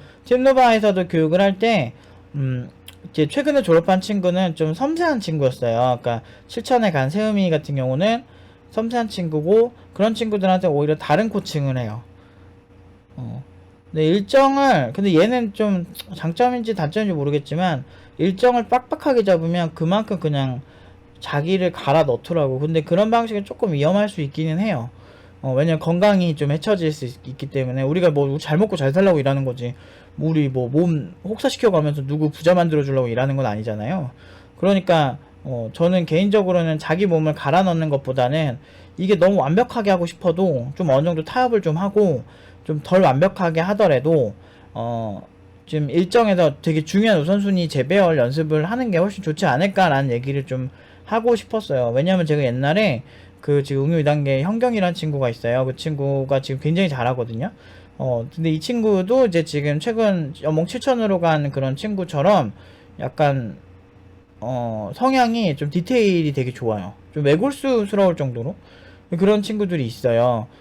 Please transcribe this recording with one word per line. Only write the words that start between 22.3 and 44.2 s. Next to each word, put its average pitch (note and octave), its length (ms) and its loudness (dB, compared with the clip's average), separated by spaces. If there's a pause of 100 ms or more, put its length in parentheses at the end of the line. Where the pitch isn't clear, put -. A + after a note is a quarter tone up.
근데 D#3 220 0
그런 F3 300 0
방식은 A3+ 340 0
조금 G3 280 -4
위험할 F3+ 360 2
수 F#3+ 120 -8
있기는 D#3 380 -4
해요. D#3 300 -2 (520)
어, C3 120 -4
왜냐면 D#3 260 2
건강이 F3 560 2
좀 C#3+ 160 -2
해쳐질 D#3+ 400 0
수 D3 140 -8
있-, B2 220 -12
있기 C3+ 200 -10
때문에 C3 360 -4
우리가 E3 280 2
뭐 C#3+ 280 0
잘 D3+ 180 -2
먹고 G3+ 180 0
잘 C3+ 180 0
살라고 F#3 260 4
일하는 C3+ 260 0
거지. B2 300 -6 (400)
뭐 D3+ 140 -2
우리 D3+ 200 2
뭐 B2+ 200 -2
몸 D3+ 440 0 (100)
혹사시켜가면서 F3 840 0
누구 D3+ 220 -2
부자 D#3+ 240 2
만들어주려고 D3 540 2
일하는 B2+ 280 0
건 C3+ 100 0
아니잖아요. A2 680 -4 (460)
그러니까, E3+ 600 2 (260)
어, A#2+ 300 -8
저는 F3 320 2
개인적으로는 F3+ 760 2
자기 E3+ 260 -2
몸을 D#3 280 2
갈아 D3+ 300 0
넣는 E3 260 0
것보다는 C3+ 680 0 (400)
이게 F#3+ 180 0
너무 F#3 200 4
완벽하게 G3+ 560 0
하고 F3 140 2
싶어도 E3 720 -2
좀 F3 140 -2
어느 C#3 160 4
정도 D#3+ 180 -2
타협을 A#3+ 380 0
좀 D#3+ 160 -2
하고 G3 460 0 (400)
좀 D3+ 180 -6
덜 F3+ 200 4
완벽하게 E3 600 2
하더라도, D#3+ 720 2 (400)